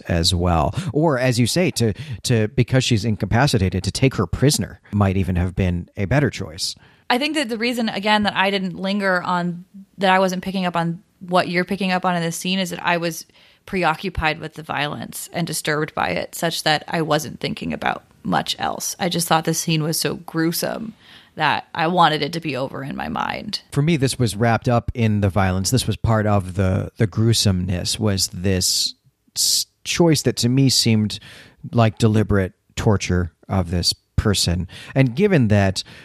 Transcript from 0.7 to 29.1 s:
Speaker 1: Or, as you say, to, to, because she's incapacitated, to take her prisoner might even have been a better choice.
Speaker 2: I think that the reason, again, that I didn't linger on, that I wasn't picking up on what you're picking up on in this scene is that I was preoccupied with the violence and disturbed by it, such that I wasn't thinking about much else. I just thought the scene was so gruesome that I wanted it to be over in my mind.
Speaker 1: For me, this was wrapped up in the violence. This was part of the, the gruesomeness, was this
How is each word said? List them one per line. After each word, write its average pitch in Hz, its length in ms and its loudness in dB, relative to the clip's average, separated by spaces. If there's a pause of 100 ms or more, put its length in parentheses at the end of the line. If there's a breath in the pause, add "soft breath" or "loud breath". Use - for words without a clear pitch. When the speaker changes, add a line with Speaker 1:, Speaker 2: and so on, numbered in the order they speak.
Speaker 1:
Or, 147 260 2
as 123 220 0
you 117 80 4
say, 170 240 0
to, 113 220 0 (300 loud breath)
to, 110 260 2
because 127 340 2
she's 107 220 2
incapacitated, 104 800 2
to 95 60 -2
take - 240 2
her 95 120 0
prisoner 117 540 0 (100)
might 98 240 2
even 92 220 0
have 90 180 0
been 90 400 0
a 101 100 -4
better 127 240 2
choice. - 460 -8 (340 soft breath)
Speaker 2:
I 247 80 4
think 302 180 -2
that 285 120 0
the 233 100 -6
reason, 233 300 -2
again, 208 360 2
that 190 120 0
I 190 160 2
didn't 190 240 -2
linger 190 480 0
on, 175 400 -2 (360)
that 185 120 4
I 185 80 4
wasn't 185 240 0
picking 190 220 -4
up 170 100 -2
on 170 260 -2 (200)
what 180 260 0
you're 180 180 0
picking 190 280 -2
up 180 100 -2
on 180 140 0
in 170 40 -2
this 165 140 -4
scene 190 240 -2
is 175 120 -4
that 170 140 -10
I 175 120 2
was 170 280 -4 (400 soft breath)
preoccupied 160 760 -2
with 156 140 -12
the 156 100 -14
violence - 720 -8
and 170 140 -2
disturbed 151 480 -4
by - 140 0
it, - 260 -4
such - 280 -4
that 156 240 0
I 170 140 -2
wasn't 151 380 -2
thinking - 340 -6
about - 300 -4 (200)
much - 360 -2
else. - 400 -6
I 190 80 -2
just 175 200 -2
thought 160 180 2
the 165 80 0
scene 160 300 0
was 156 140 -2
so 143 180 -2
gruesome 165 800 -4 (420 loud breath)
that 143 380 -2
I 160 140 0
wanted 160 340 2
it 147 120 -4
to 165 80 -4
be 143 160 -4
over 135 260 -8
in 135 120 -10
my 65 120 -8
mind. - 540 -6 (100)
Speaker 1:
For 143 100 0
me, 160 140 4
this 127 240 0
was 107 160 0
wrapped 117 320 2
up 117 260 0
in 107 280 2
the 101 80 4
violence. 95 400 0
This - 180 2
was 107 80 0
part 110 300 2
of 95 300 0
the, 98 420 0
the 110 100 2
gruesomeness, 92 920 0
was 101 300 0
this - 640 0 (400)